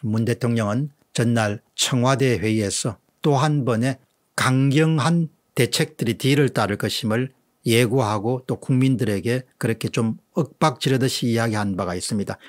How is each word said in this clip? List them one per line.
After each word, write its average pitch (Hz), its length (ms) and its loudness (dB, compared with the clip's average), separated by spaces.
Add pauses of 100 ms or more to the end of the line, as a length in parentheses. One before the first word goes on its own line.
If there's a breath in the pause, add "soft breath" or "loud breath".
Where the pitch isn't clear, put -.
문 110 240 0
대통령은 117 640 0 (240)
전날 113 480 0 (140)
청와대 131 640 2
회의에서 107 600 -2 (240)
또 147 140 2
한 147 300 0
번의 123 320 0 (380)
강경한 156 920 2 (260)
대책들이 120 600 -2
뒤를 135 360 2
따를 104 280 -2
것임을 113 560 -4 (320)
예고하고 117 840 0
또 120 80 -4
국민들에게 123 880 0 (140)
그렇게 113 320 -2
좀 113 280 -2 (200)
윽박지르듯이 131 880 0
이야기한 107 480 0
바가 90 180 -4
있습니다. 98 440 -6 (120 loud breath)